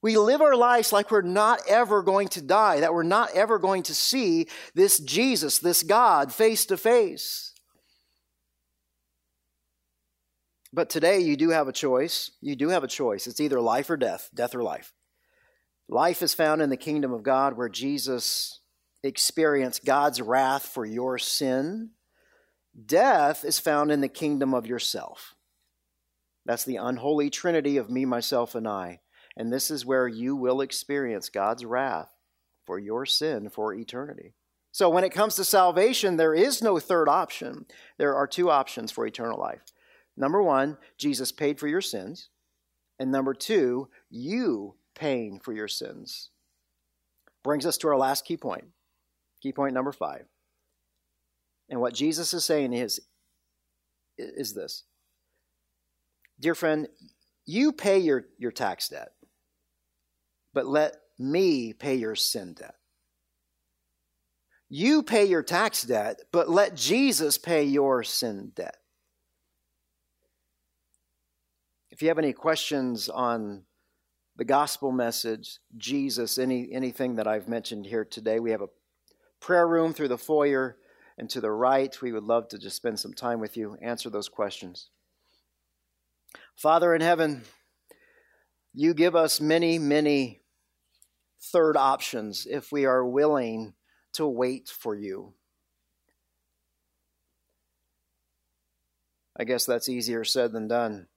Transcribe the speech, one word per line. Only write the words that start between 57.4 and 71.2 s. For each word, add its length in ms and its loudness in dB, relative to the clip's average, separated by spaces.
you 260 2
pay 260 2
your, 280 2
your 140 -6
tax 380 -4
debt, 180 -14
but 120 -2
let 300 0
me 540 0
pay 240 -4
your 180 -4
sin 400 -6
debt. 220 -20
You 340 2
pay 220 4
your 180 2
tax 400 0
debt, 380 -2
but 180 2
let 280 2
Jesus 600 0
pay 260 0
your 400 2
sin 500 -8
debt. 220 -10